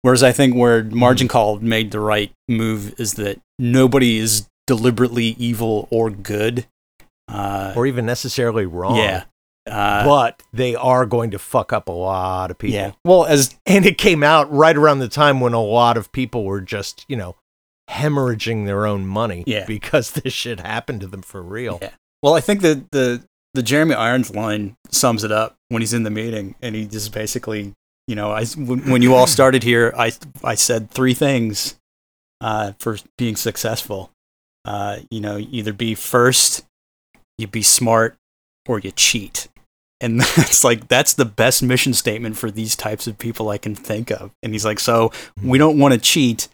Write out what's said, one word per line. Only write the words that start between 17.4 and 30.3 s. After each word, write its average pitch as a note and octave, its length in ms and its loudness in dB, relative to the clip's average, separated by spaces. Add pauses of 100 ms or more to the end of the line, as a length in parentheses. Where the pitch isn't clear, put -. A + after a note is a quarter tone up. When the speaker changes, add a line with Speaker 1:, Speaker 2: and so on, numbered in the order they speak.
Speaker 2:
hemorrhaging B2 760 -2
their G2+ 200 -2
own G2+ 200 -2
money F#2+ 420 -6
Speaker 1:
Yeah. G#2 180 -4
Speaker 2:
because A2 460 -2
<laughs> - 120 -6
this C3 100 -6
shit A2+ 260 -8
happened G#2+ 420 -8
to G2 60 -10
them F#2+ 140 -14
for F#2+ 200 -16
real. G2 400 -10
Speaker 1:
Yeah. - 100 -12 (300)
Well, C#3+ 140 6
I D3+ 60 2
think G3+ 200 0
that D3+ 300 2
the, B2 320 -2 (300)
the B2+ 100 -2
Jeremy C#3+ 320 2
Irons A#2 380 0
line G#2+ 420 -6 (160)
sums A2+ 320 0
it G#2+ 80 -4
up A2 240 -2 (140)
when A2+ 120 -2
he's A2+ 120 -2
in A#2 100 0
the G#2+ 60 -4
meeting, G#2+ 520 -8
and A2+ 140 -8
he A2 100 -6
just G#2 280 -10
basically, A2 600 -8 (340)
you A2+ 80 -6
know, G#2 160 -4
I, A2 140 -2
when, B2+ 440 -6
when B2+ 120 4
you B2+ 140 8
all B2+ 120 8
started C3 360 4
here, A#2 340 2
I, A#2+ 140 0 (320)